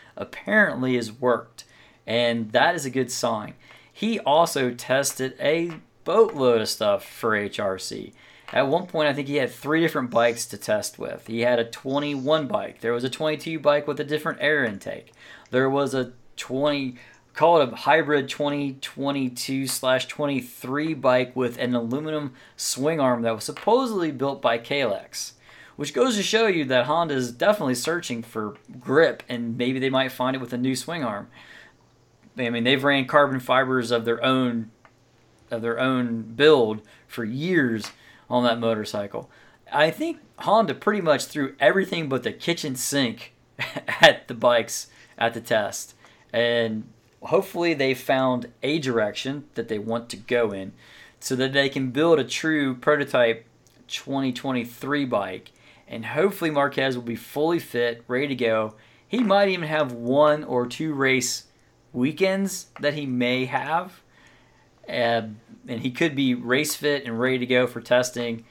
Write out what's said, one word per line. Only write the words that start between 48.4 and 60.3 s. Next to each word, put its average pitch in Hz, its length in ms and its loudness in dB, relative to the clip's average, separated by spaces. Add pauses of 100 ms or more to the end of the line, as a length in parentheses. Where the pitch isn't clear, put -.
a 147 160 0
direction 131 680 -2 (100)
that 131 140 -6
they 107 100 -4
want 113 320 -6
to 92 60 -12
go 110 360 0
in 98 200 -10 (480)
so - 160 -6
that 135 180 0
they 139 160 4
can 135 200 -4
build 151 280 4
a 131 60 0
true 147 500 -2
prototype 127 720 2 (420)
twenty 135 440 -4
twenty-three 131 720 -4
bike. 98 440 -4 (380)
And 113 160 -10
hopefully 160 460 0
Marquez 139 460 0
will 120 60 -8
be 117 140 -6
fully 160 420 0
fit, 120 480 -2
ready 131 220 -2
to 135 80 -4
go. 110 380 0 (340)
He 233 120 -2
might 202 280 4
even 175 180 -2
have 151 260 0
one 147 520 4